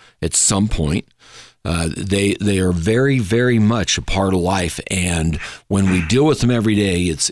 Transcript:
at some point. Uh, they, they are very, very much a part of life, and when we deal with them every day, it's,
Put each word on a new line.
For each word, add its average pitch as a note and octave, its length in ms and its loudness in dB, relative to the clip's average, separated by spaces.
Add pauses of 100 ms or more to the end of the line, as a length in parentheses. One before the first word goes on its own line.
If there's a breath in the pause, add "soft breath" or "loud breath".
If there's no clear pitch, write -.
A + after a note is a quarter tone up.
(220 soft breath)
at E2+ 120 -4
some G#2 340 2
point. D#2+ 400 -2 (580 loud breath)
Uh, E2+ 300 -2
they, G2+ 460 0
they G2+ 180 2
are F2+ 140 2
very, A#2+ 460 2
very A#2 380 2
much G#2+ 400 2
a - 40 -6
part G2 320 0
of F2+ 80 0
life, F2+ 460 -2
and E2+ 500 -2 (320 loud breath)
when G2 200 2
we F2+ 180 0
deal C3 180 2
with D3 160 2
them B2 100 2
every A2 240 2
day, F#2 280 0
it's, D#2+ 280 -2